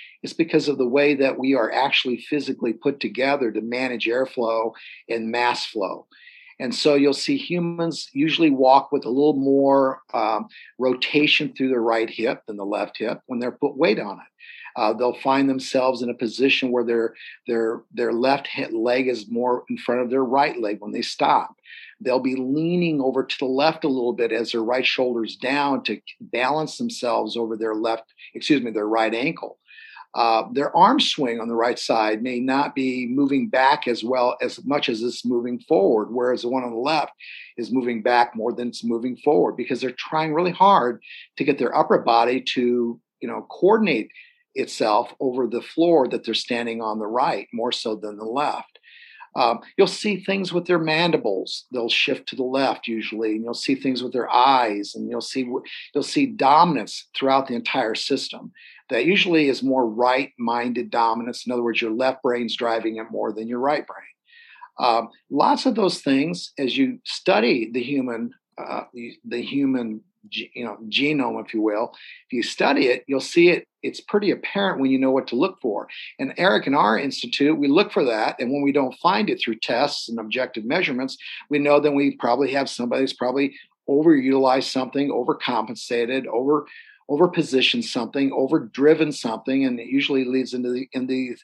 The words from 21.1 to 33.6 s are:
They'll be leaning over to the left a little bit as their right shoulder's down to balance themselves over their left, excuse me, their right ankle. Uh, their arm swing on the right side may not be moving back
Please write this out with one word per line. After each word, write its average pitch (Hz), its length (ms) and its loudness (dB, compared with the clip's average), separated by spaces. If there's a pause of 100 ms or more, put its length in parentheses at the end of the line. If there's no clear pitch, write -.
They'll 127 180 0
be 127 160 -2
leaning 156 640 0
over 131 240 0
to - 140 -10
the 143 60 -4
left 143 400 0
a 156 40 2
little 123 240 0
bit 113 200 -2
as 113 180 -2
their 113 140 -2
right 123 200 0
shoulder's 117 520 -2
down 139 480 -2
to 104 160 -4 (200)
balance 131 560 -2
themselves 113 600 -2
over 113 200 -4
their 110 180 -2
left, 113 380 -4 (220)
excuse 135 280 0
me, 117 100 -6
their 107 160 -2
right 110 260 2
ankle. 135 440 -6 (540)
Uh, 113 400 2
their 139 240 -2
arm 208 220 6
swing 120 420 -2
on 110 60 -8
the 117 80 -4
right 117 240 2
side 110 420 0
may 123 200 -4
not 135 340 0
be 127 320 -2
moving 131 420 0
back 131 380 4